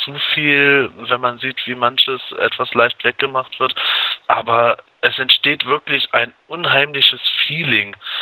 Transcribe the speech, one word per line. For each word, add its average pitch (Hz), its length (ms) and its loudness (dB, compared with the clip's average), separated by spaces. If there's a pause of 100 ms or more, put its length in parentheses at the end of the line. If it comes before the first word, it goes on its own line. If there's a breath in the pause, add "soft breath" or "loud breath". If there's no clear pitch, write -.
zu 139 80 -8 (200)
viel, 143 640 4
wenn 120 220 -2
man 123 200 -2
sieht, 131 280 -8
wie 123 80 -6
manches 127 460 0 (180)
etwas - 340 -2
leicht 120 300 2
weggemacht 131 560 -2
wird. 127 160 -2 (520 loud breath)
Aber 117 500 2 (240)
es 123 180 0
entsteht 139 460 0
wirklich 139 480 -2
ein 117 200 0 (140)
unheimliches 143 720 0 (280)
Feeling 117 500 -2 (240 loud breath)